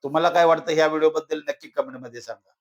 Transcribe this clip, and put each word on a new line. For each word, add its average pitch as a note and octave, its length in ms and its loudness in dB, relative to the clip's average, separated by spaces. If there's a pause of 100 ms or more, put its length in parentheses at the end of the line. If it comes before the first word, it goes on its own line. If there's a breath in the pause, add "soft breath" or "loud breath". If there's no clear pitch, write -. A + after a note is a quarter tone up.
तुम्हाला D#3 260 0
काय F3 140 4
वाटतं D#3+ 280 2
ह्या D#3 140 2
व्हिडिओबद्दल, D#3 600 0
नक्की D3 200 -10
कमेंटमध्ये B2+ 520 -10
सांगा. A2+ 300 -18 (100)